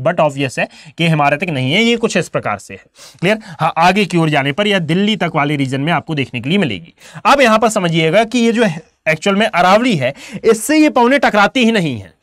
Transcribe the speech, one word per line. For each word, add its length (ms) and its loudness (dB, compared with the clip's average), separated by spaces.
but 200 -2
obvious 380 -2
है 80 -4
कि 100 0
हिमालय 300 2
तक 140 -6
नहीं 220 -2
है, 100 2
ये 140 2
कुछ 200 -2
इस 120 -2
प्रकार 280 -4
से 160 -20
है। 100 -20
क्लियर? 200 0
हाँ, 180 -2
आगे 280 2
की 120 -4
ओर 120 2
जाने 220 0
पर 160 -4
यह 140 0
दिल्ली 340 0
तक 200 -4
वाले 200 -2
रीजन 260 -4
में 180 -2
आपको 160 -8
देखने 260 -6
के 80 -8
लिए 80 0
मिलेगी। 360 -4
अब 160 4
यहाँ 180 4
पर 100 2
समझिएगा 540 2
कि 160 -2
ये 120 2
जो 120 0
है, 180 -2
एक्चुअल 260 0
में 100 2
अरावली 500 2
है, 180 -2
इससे 340 2
ये 120 4
पवने 300 2
टकराती 460 2
ही 60 4
नहीं 260 -2
है, 260 -16